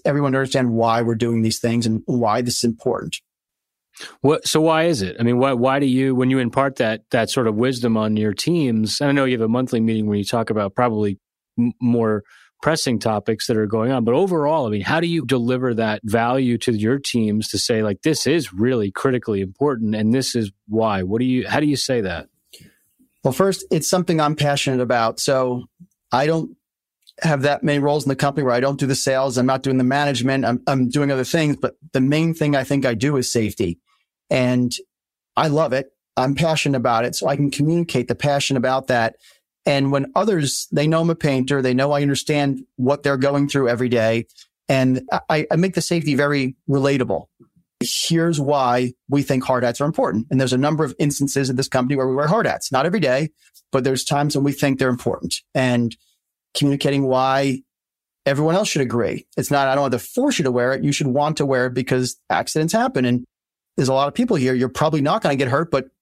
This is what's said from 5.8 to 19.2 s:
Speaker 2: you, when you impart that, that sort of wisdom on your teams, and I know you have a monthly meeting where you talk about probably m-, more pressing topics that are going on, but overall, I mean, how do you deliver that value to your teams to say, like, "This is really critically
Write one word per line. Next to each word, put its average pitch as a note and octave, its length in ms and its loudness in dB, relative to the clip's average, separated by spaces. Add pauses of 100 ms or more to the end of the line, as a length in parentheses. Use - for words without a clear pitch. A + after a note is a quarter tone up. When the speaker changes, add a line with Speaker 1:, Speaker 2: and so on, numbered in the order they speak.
Speaker 2:
you, C3 300 2
when B2+ 140 2
you C3 100 2
impart C3+ 380 0
that, A2 340 -2
that A2+ 180 0
sort A#2+ 180 0
of G#2+ 80 0
wisdom A#2+ 400 0
on G#2+ 220 0
your G#2+ 160 0
teams, A#2+ 680 0
and D3 100 0
I C#3 40 2
know C#3 120 2
you B2+ 80 0
have A2+ 80 -2
a A2 60 0
monthly A#2+ 320 0
meeting A2 280 0
where G#2 100 0
you G2+ 80 -2
talk A2+ 240 -2
about G#2 260 -2
probably G#2+ 420 0 (400)
m-, A#2+ 220 0
more A2+ 440 0 (380)
pressing C#3+ 380 0
topics A2 480 -2
that A2+ 100 0
are G#2+ 100 0
going A2+ 240 0
on, B2+ 120 0
but A#2 120 2
overall, D#3 500 0
I A2 40 -2
mean, G#2 120 -2
how C#3+ 180 -2
do E3+ 80 0
you E3 180 -2
deliver B2 500 0
that G#2+ 280 -2
value A#2 560 0
to B2 140 0
your A2 240 0
teams A2 520 -2
to G2+ 100 -4
say, A2 240 0
like, G#2 180 -4
"This D#3 240 -2
is C3 260 0
really G#2+ 400 0
critically A#2 500 -2